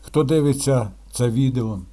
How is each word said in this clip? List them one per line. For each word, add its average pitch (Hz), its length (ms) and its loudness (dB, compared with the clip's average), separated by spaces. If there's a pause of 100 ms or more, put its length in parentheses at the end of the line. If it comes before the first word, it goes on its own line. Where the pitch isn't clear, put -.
хто - 200 0
дивиться 139 680 2 (220)
це 120 180 0
відео. 120 480 0 (140)